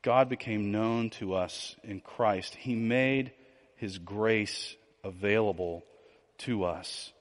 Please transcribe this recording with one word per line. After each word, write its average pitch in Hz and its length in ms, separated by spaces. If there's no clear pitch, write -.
God 127 260
became 107 440
known 113 380
to 95 240
us - 480
in 98 180
Christ. 101 540
He 127 200
made 127 580
his 95 220
grace 107 760
available 95 800
to 107 260
us. - 560